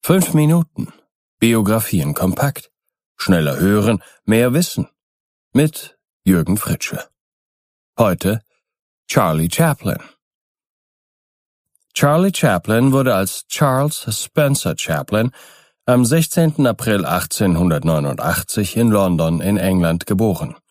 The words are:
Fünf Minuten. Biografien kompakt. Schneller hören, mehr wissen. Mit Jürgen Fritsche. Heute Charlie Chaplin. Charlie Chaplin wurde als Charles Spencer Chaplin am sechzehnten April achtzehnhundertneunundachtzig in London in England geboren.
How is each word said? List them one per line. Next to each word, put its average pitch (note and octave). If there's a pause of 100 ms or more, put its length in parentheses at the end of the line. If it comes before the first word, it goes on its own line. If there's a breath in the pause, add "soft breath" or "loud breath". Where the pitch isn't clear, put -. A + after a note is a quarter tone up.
Fünf F#3
Minuten. D#3 (480)
Biografien A2+
kompakt. - (460)
Schneller D2
hören, G2+ (240 loud breath)
mehr A#2
wissen. - (640)
Mit - (280)
Jürgen F#2+
Fritsche. - (920)
Heute G2+ (680)
Charlie E2
Chaplin. D3 (1900)
Charlie E3
Chaplin A#2
wurde C3
als F#2+
Charles C#3 (160)
Spencer C#3
Chaplin G#2 (560 loud breath)
am B2
sechzehnten D#3
April G#2+
achtzehnhundertneunundachtzig E2
in A#2
London E2+
in G2+
England F2
geboren. G2 (160)